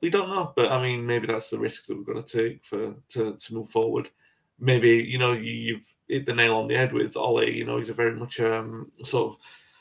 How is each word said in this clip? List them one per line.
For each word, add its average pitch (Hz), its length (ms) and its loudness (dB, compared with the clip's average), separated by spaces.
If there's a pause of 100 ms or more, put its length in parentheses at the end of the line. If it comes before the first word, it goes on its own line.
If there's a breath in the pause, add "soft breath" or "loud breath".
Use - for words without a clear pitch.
We 170 80 0
don't 190 180 2
know, 190 260 -2
but 117 160 4
I 127 120 2
mean, 120 240 -2
maybe 117 200 0
that's 113 240 -2
the 110 80 -4
risk 113 280 -4
that - 100 -8
we've 101 100 -12
gotta 113 160 -6
take 117 420 -2
for, 107 300 -6 (160)
to, 110 260 -2
to - 180 -12
move 110 160 -8
forward. 113 400 0 (480)
Maybe, 123 320 6
you 117 280 4
know, 123 140 4
you, 113 200 -4
you've 113 420 -8 (140)
hit 135 180 -2
the 117 80 -2
nail 113 220 4
on 110 120 -2
the 123 60 0
head 127 180 2
with - 240 0
Ole. 117 320 2
You 117 160 -4
know, 120 140 -2
he's 117 120 -6
a 110 40 -6
very 117 200 0
much, 120 260 -10
um, 113 500 -2 (140)
sort 113 280 0
of - 60 -20 (420 soft breath)